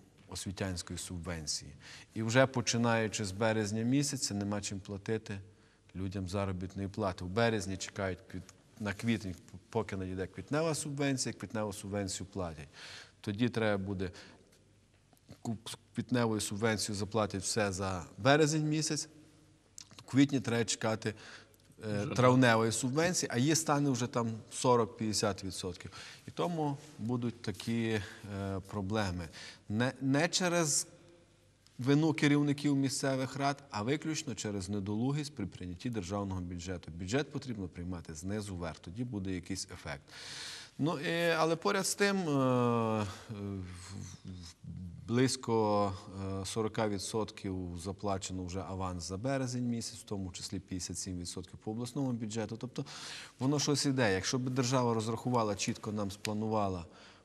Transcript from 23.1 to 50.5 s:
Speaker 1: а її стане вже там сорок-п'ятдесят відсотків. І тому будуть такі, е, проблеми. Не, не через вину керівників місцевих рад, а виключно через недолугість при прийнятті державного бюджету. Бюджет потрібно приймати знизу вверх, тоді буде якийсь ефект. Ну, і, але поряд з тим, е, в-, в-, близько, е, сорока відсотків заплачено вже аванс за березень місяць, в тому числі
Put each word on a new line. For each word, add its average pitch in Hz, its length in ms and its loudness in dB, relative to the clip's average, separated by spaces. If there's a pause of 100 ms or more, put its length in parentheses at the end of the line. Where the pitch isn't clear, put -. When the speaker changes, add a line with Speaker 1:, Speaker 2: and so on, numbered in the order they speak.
Speaker 1:
а 117 40 2
її 147 180 6
стане 143 340 2
вже 123 180 0
там 117 220 0 (220)
сорок-п'ятдесят 110 920 2
відсотків. 92 480 -8 (360)
І - 40 -12
тому 156 460 -2 (220)
будуть 117 420 -2
такі, 117 400 -2
е, 110 200 2 (580)
проблеми. 95 680 -2 (420)
Не, 120 320 2
не 139 260 4
через 175 600 2 (920)
вину 143 340 4
керівників 147 600 4
місцевих 135 600 0
рад, 139 360 -2
а 104 100 -4
виключно 151 540 -2
через 98 340 -4
недолугість 113 640 -2
при 101 100 -4
прийнятті 90 440 -8
державного 98 520 -2
бюджету. 87 500 -8
Бюджет 95 400 -2
потрібно 107 360 -6
приймати 87 460 -8
знизу 98 420 -6
вверх, 85 240 -6
тоді 98 240 -8
буде 101 280 -4
якийсь 90 420 -6
ефект. 73 280 -10 (760)
Ну, 147 220 0
і, 170 300 2
але 165 260 4
поряд 196 320 0
з - 80 0
тим, 202 220 4
е, 190 60 2
в-, 120 800 4 (240)
в-, 92 1300 -10 (520)
близько, 110 840 4 (480)
е, 95 40 -4
сорока 110 420 0
відсотків 95 960 -4
заплачено 92 640 -4
вже 90 140 -6
аванс 90 440 -6
за 92 140 -6
березень 123 500 -2
місяць, 117 320 -6
в - 40 -16
тому 95 280 -6
числі - 280 -8